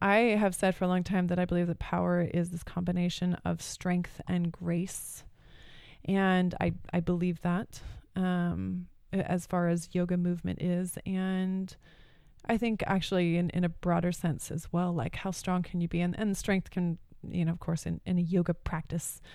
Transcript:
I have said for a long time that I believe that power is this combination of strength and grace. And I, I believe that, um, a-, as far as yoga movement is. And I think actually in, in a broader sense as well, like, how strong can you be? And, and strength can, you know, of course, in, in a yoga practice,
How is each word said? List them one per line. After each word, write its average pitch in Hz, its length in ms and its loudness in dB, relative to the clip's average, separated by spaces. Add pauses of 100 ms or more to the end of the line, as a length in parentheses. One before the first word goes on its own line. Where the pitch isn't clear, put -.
I 196 160 6
have 214 380 4
said 190 200 2
for 190 100 0
a - 20 2
long 180 160 2
time 180 240 0
that 175 120 2
I 180 60 2
believe 175 220 2
that 170 120 -2
power 175 420 2
is 175 300 0
this 170 120 -8
combination 180 800 0
of 175 180 -2
strength - 680 -4
and 175 240 0
grace. 170 720 -4 (840)
And 185 560 4
I, 170 120 2 (200)
I 175 60 2
believe 175 420 0
that, 180 400 -2 (340)
um, 180 720 -2 (240)
a-, 190 180 -2
as 180 160 -2
far 175 240 0
as 170 240 -2
yoga 180 240 2
movement 175 440 -2
is. 180 440 -2
And 190 720 -2 (680)
I 233 120 2
think 226 280 0
actually 180 520 2
in, 175 120 2
in 180 140 0
a 175 60 2
broader 175 420 2
sense - 400 -2
as - 200 -6
well, 175 220 2
like, 165 220 -2
how 190 160 -4
strong 180 320 -2
can 175 180 -2
you 170 60 0
be? 170 120 0
And, 175 180 0
and 202 200 0
strength 190 320 0
can, 175 280 -2 (300)
you 175 160 0
know, 160 80 2
of 175 80 -4
course, 165 260 -2
in, 170 200 -4
in 185 140 2
a - 20 2
yoga 175 320 2
practice, - 680 -6 (140)